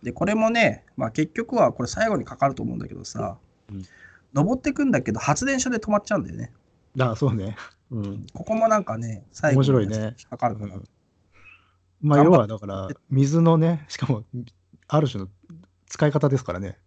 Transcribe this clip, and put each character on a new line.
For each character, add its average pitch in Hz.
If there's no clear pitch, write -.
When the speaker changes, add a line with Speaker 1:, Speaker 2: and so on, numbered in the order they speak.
Speaker 1:
で、 117
こ -
れ 208
も 220
ね、 220
ま 127
あ、 113
結 156
局 226
は 175
こ -
れ 120
最 226
後 202
に 120
か 127
か 139
る 135
と 127
思 120
う -
ん 113
だ 104
け -
ど -
さ、 110
Speaker 2:
う -
ん。 98
Speaker 1:
登 180
っ -
て 294
く 285
ん 262
だ 143
け -
ど、 110
発 -
電 269
所 262
で 233
止 214
ま 208
っ 202
ち -
ゃ 208
う 185
ん -
だ 90
よ 85
ね。 117
Speaker 2:
あ、 123
そ 139
う 123
ね。 98
う 117
ん。 101
Speaker 1:
こ -
こ 220
も 220
な 220
ん 202
か 113
ね、 113
最 -
後 135
に 135
Speaker 2:
面 131
白 -
い 98
ね。 110
Speaker 1:
引 -
っ -
か 123
か 120
る 104
か 101
ら。 95
Speaker 2:
う -
ん。 92
ま 147
あ、 143
Speaker 1:
頑 147
張 165
っ 185
Speaker 2:
要 156
は 107
だ 107
か 101
ら、 95
水 139
の 165
ね、 160
し -
か -
も、 110
あ 151
る 143
種 101
の 95
使 -
い 147
方 143
で 135
す -
か 87
ら 90
ね。 95